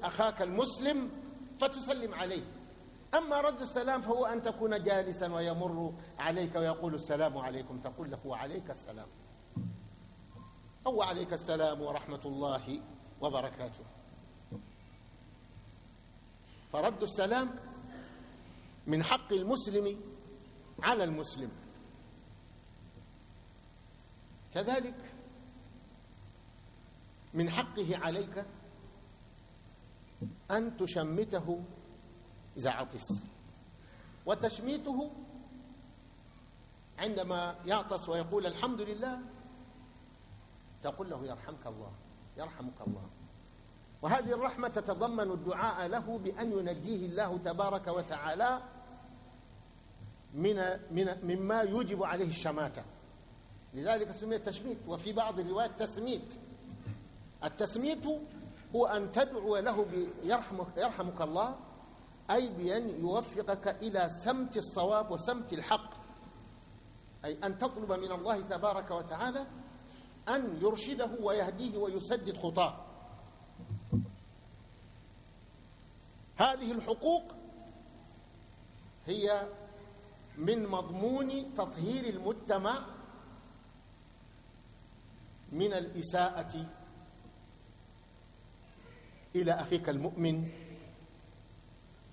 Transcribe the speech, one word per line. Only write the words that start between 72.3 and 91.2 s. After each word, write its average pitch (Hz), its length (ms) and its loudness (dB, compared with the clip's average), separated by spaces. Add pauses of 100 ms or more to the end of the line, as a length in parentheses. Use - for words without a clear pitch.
خطاه. 165 460 4 (3500)
هذه 254 360 4
الحقوق 240 520 2 (1800)
هي 202 420 4 (880)
من 208 300 4
مضمون 226 880 0
تطهير 214 540 0
المجتمع 208 760 2 (2750)
من 190 220 4
الإساءة 175 920 0 (2750)
إلى 175 160 6
أخيك 170 380 4
المؤمن، 165 600 2 (1600)